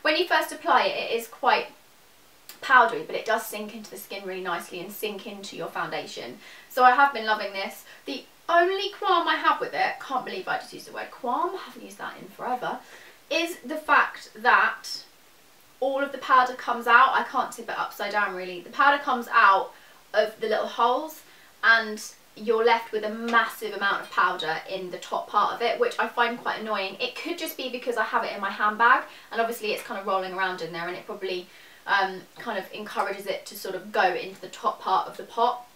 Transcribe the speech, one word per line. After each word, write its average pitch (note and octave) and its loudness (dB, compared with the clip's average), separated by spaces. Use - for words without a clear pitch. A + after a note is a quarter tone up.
When D#4 2
you F4 2
first - 2
apply C4+ 2
it, F#3 -2
it - -4
is A#3 -4
quite A#3 2
powdery, B3 6
but - -10
it - -4
does - 0
sink G#3+ -10
into G#3 -14
the F#3+ -14
skin G3+ -12
really F#3 -6
nicely F3+ -6
and F#3+ -10
sink G#3 -8
into G3+ -12
your E3 -8
foundation. - -8
So B3+ 4
I B3+ 12
have C#4 6
been A3 -6
loving G#3 0
this. G3 -8
The C4+ -8
only F#4+ 4
qualm F4 2
I D#4 2
have D4+ 2
with - -6
it, - 0
can't - -4
believe G3 -8
I A#3+ -2
just - -10
used - -16
the - -18
word - -10
qualm, D4+ -2
I F#4 -10
haven't - -16
used G3 -16
that - -10
in F3 -16
forever, A#3+ -6
is E4 -2
the C4+ -8
fact - 2
that - 2
all C4+ 0
of C4+ -4
the B3+ -10
powder B3+ 4
comes A#3 -4
out. A#3+ 8
I - 2
can't - -2
tip - -12
it - -6
upside - -4
down G#3 0
really. F3+ -8
The - -16
powder C#4+ 4
comes B3 -2
out - 6
of G#3+ 0
the A3 -2
little G#3+ 0
holes, B3+ 0
and A3 4
you're A3 2
left C4+ 4
with G#3+ -2
a G#3+ -4
massive A3+ 0
amount F#3+ -2
of - -14
powder F3+ 0
in F#3 -6
the F3+ -10
top - -6
part - 2
of - -4
it, A#3 0
which A#3 0
I A3+ 0
find A#3+ 0
quite G#3+ -6
annoying. G3+ -4
It B3 -6
could E4+ -6
just D#4+ -8
be C4 -8
because A#3+ -6
I B3+ 2
have A#3 0
it - -6
in G3+ -6
my G3 -2
handbag, A3+ 4
and A3+ -2
obviously A3+ -2
it's - -6
kind A3 -8
of G3 -8
rolling F#3 0
around F#3 -2
in E3 -8
there, F3 -6
and F3+ -6
it - -14
probably, F#3+ -8
um, F#3+ 2
kind A3 -6
of - -10
encourages G3+ -6
it - -6
to - -16
sort F#3+ -10
of G#3 -10
go F#3+ 4
into F#3 -8
the F#3 -14
top - -4
part - 0
of - -14
the F#3 -12
pot. A#3+ 0